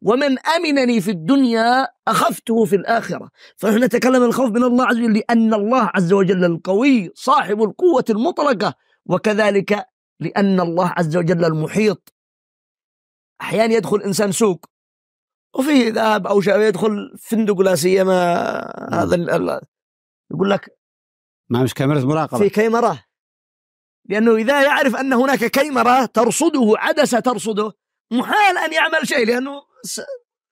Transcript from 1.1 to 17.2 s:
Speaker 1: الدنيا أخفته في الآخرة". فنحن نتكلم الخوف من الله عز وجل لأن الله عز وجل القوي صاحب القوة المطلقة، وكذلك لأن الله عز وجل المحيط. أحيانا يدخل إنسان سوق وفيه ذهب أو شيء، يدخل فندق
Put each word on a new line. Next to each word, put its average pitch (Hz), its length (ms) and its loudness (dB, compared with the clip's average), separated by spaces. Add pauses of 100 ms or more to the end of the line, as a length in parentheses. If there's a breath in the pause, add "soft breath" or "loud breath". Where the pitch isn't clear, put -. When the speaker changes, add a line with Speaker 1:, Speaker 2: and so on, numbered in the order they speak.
Speaker 1:
الدنيا 233 760 2 (200)
أخفته 226 580 0
في 185 100 0
الآخرة". 190 540 -4 (280 soft breath)
فنحن 214 260 0
نتكلم 247 400 2
الخوف 240 260 0
من 240 140 0
الله 247 220 2
عز 226 120 0
وجل 226 160 0
لأن 226 400 2
الله 220 420 0
عز 180 180 2
وجل 180 320 2
القوي 190 680 0
صاحب 220 480 0
القوة 262 460 0
المطلقة، 233 640 0 (320)
وكذلك 202 840 0 (320)
لأن 190 400 0
الله 170 380 -2
عز 165 200 -2
وجل 170 280 0
المحيط. 165 680 -2 (1300)
أحيانا 220 320 -2
يدخل 196 280 0
إنسان 196 300 -2
سوق 190 340 -2 (880)
وفيه 262 360 2
ذهب 220 360 0
أو 202 140 2
شيء، 196 180 2
يدخل 208 600 -2
فندق 208 420 -2